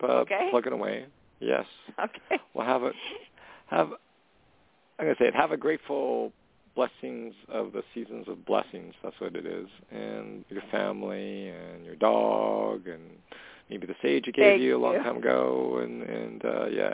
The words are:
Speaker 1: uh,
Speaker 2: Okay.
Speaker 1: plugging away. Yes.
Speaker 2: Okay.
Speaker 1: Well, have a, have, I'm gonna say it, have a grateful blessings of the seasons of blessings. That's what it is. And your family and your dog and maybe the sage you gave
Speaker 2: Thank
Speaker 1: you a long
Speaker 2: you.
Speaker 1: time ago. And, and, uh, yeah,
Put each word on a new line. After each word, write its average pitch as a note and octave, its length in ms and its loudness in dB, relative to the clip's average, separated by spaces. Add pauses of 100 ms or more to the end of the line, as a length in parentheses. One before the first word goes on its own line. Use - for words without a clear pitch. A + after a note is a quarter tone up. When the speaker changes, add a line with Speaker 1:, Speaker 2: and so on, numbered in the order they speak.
Speaker 1:
uh, B2+ 160 4
Speaker 2:
Okay. G3 320 0
Speaker 1:
plugging A#2+ 220 2
away. A2 340 -4 (340)
Yes. A#2+ 240 0 (380)
Speaker 2:
Okay. - 400 -4 (120)
Speaker 1:
Well, A#2 120 -4
have B2+ 160 2
a, C3 100 -2 (720)
have, D#3+ 220 2 (1080)
I'm D#3+ 80 -2
gonna C#3+ 120 4
say B2 80 6
it, A#2 80 4
have D#3 180 4
a D#3+ 40 -2
grateful C3 760 -2 (420)
blessings B2 600 -4 (140)
of G#2 240 -4
the G#2+ 100 -4 (120)
seasons A2+ 340 -10
of F2+ 160 -12
blessings. F2+ 580 -2
That's - 160 -12
what F2 160 -8
it E2+ 120 -6
is. F2+ 200 -8 (240)
And G#2+ 600 -10
your G2+ 200 -8
family G2 760 -4
and E2+ 360 -14
your E2 120 -14
dog G#2+ 880 4
and E2 160 -12 (680)
maybe G2 160 -10
the F2 160 -6
sage C3+ 240 2
you B2 60 -6
gave - 120 8
Speaker 2:
Thank G3+ 180 10
Speaker 1:
you B2+ 140 4
a - 20 2
long B2 160 2
Speaker 2:
you. - 80 0
Speaker 1:
time A#2+ 140 -2
ago. B1+ 680 2
And, A#1+ 200 -6
and, A1+ 420 -8
uh, - 220 0
yeah, C#2+ 280 0